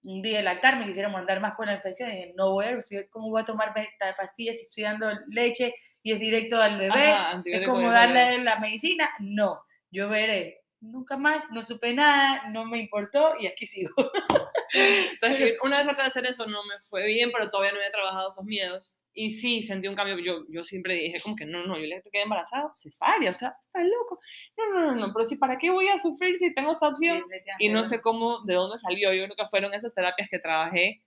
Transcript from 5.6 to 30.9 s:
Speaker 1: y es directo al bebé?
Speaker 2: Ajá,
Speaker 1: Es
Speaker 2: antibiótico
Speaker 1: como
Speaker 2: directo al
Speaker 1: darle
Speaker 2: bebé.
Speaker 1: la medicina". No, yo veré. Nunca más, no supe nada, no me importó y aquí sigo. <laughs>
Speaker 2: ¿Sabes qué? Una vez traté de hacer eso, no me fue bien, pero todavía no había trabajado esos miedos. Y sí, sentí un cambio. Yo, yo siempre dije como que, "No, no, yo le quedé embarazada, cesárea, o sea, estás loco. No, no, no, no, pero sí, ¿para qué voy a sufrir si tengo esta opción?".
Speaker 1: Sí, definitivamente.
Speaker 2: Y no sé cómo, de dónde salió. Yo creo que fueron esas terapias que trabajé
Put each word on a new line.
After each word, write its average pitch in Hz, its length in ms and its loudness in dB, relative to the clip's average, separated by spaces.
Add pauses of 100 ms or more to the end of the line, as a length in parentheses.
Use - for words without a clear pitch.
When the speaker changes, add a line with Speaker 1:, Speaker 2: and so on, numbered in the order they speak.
Speaker 1:
y 220 100 0
es 202 60 -2
directo 226 420 2
al 208 160 4
bebé? 233 340 6
Speaker 2:
Ajá, 180 200 2
Speaker 1:
Es 180 60 -4
Speaker 2:
antibiótico 180 340 -2
Speaker 1:
como 247 80 2 (100)
Speaker 2:
directo 233 120 8
al 240 120 8
Speaker 1:
darle 247 180 8
Speaker 2:
bebé. 247 120 2
Speaker 1:
la 220 160 2
medicina". 294 500 -2 (100)
No, 202 420 -2 (280)
yo 196 200 -4
veré. 214 520 0 (200)
Nunca 254 360 -10
más, 302 340 2
no 226 100 -8
supe 240 320 -4
nada, 277 560 4
no 226 160 -6
me 233 140 -4
importó 226 600 2
y 202 80 -4
aquí 196 200 -8
sigo. 190 280 -8
<laughs> 392 1200 2
Speaker 2:
¿Sabes 254 180 2
qué? 233 260 4
Una 277 140 2
vez 285 100 4
traté 277 160 0
de 262 40 2
hacer 254 180 -4
eso, 247 200 -4
no 208 200 -8
me 202 160 -10
fue 202 260 -4
bien, 233 260 2
pero 214 160 -2
todavía 196 220 0
no 202 80 -4
había 202 120 -2
trabajado 190 360 -4
esos 196 180 -10
miedos. 190 560 -6 (120)
Y 220 180 -4
sí, 226 320 -2
sentí 196 240 -6
un 196 80 -6
cambio. 196 240 -2
Yo, 170 300 -6
yo 165 140 -10
siempre 185 300 -6
dije 170 280 -4
como 214 140 -8
que, 151 100 -12
"No, 175 200 -8
no, 185 120 -4
yo 156 100 -6
le 185 160 -10
quedé 208 200 -4
embarazada, 214 480 -4
cesárea, 240 600 0
o - 20 -6
sea, 247 280 -8
estás 349 220 -4
loco. 427 360 0 (380)
No, 440 120 -2 (100)
no, 330 60 2 (100)
no, 214 120 -2
no, 196 60 -6
pero 226 120 2
sí, 233 120 -4
¿para 254 200 2
qué 339 140 2
voy 381 180 4
a 392 80 4
sufrir 359 400 0
si 349 160 2
tengo 285 180 0
esta 320 160 2
opción?". 320 300 0
Speaker 1:
Sí, 349 60 -4
definitivamente. 196 420 -4
Speaker 2:
Y 214 40 6
no 220 140 4
sé 226 180 -2
cómo, 226 440 0
de 185 80 0
dónde 190 240 0
salió. 190 360 0
Yo 190 120 0
creo 202 100 -12
que 208 120 -4
fueron 196 260 0
esas 214 200 -8
terapias 185 360 -2
que 180 100 -4
trabajé 170 680 0